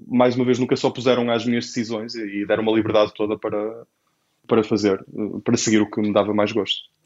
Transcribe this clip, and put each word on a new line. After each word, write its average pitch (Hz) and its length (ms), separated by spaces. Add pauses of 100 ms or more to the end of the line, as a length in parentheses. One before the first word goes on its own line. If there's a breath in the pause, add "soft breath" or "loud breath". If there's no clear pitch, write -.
mais 123 280
uma 123 100
vez, 123 140
nunca 127 160
se 135 100
opuseram 123 460
às 117 140
minhas 120 200
decisões 113 480
e, 101 280
e 101 40
deram 107 160
uma 110 100
liberdade 107 440
toda 107 220
para, 110 480 (640)
para 107 160
fazer, 101 400 (400)
para 120 140
seguir 107 240
o 104 80
que - 100
me 104 140
dava 104 200
mais 104 180
gosto. - 380 (160)